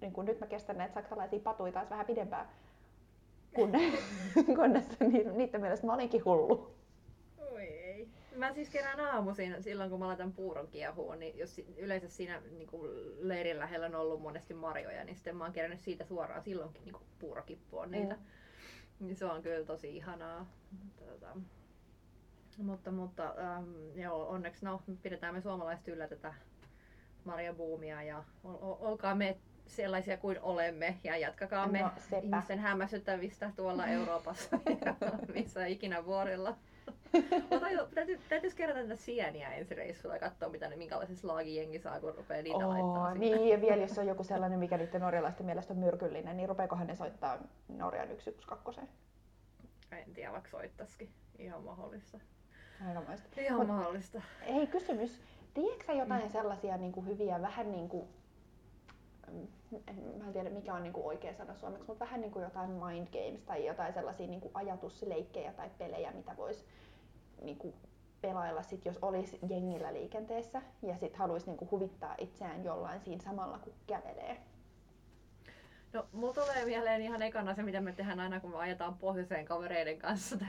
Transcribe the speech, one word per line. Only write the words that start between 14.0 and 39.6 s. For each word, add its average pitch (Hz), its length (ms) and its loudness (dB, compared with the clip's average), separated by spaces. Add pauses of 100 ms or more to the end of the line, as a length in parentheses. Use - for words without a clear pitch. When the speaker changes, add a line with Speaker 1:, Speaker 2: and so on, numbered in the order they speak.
Speaker 2:
monesti 156 320 -8
marjoja, 160 500 -4
niin - 120 -10
sitten 170 200 -8
mä 170 80 -6
oon 175 100 -4
kerännyt 170 260 -2
siitä 180 260 -4
suoraan 165 380 -4
silloinkin 165 420 -6
niinku - 160 -14 (180)
puurokippoon 170 720 -8
niitä. 202 240 2
Speaker 1:
Mm. - 60 -10 (840)
Speaker 2:
Niin 185 80 -4
se 185 100 -4
on 165 160 -2
kyllä 165 240 0
tosi 156 320 -6
ihanaa. 170 480 -8 (600)
Tota, - 300 -14 (1200)
mutta, 196 340 -4
mutta, 180 480 -4
ähm, 175 600 -6
joo, 170 300 -2
onneksi 180 360 -4
no, 190 160 -2 (200)
pidetään 170 320 -4
me 185 80 -4
suomalaiset 170 460 -4
yllä 165 200 -6
tätä 151 260 -8 (920)
marjabuumia 165 800 -4
ja 151 200 -6 (200)
ol-, 185 180 -10
ol-, 190 180 -4
olkaa 214 360 2
me 196 220 4 (300)
sellaisia 190 500 0
kuin 190 240 0
olemme 170 600 2
ja 160 140 0
jatkakaa 196 500 2
me 202 140 4
Speaker 1:
No, 185 160 4
sepä. - 200 -2 (100)
Speaker 2:
ihmisten 202 320 2
hämmästyttävistä 202 960 0
tuolla 180 360 2
Speaker 1:
<laughs> - 60 6
Speaker 2:
Euroopassa - 600 2 (260)
ja 226 100 2 (380)
missä 190 320 0
ikinä 180 400 -2
vuorilla. 196 520 0 (920)
Ota 359 180 4
jo, 339 260 2
täytyy, 330 240 2 (100)
täytyisi 330 260 2
kerätä 302 240 0
niitä 226 160 -2
sieniä 156 580 -2
ensi 175 220 -6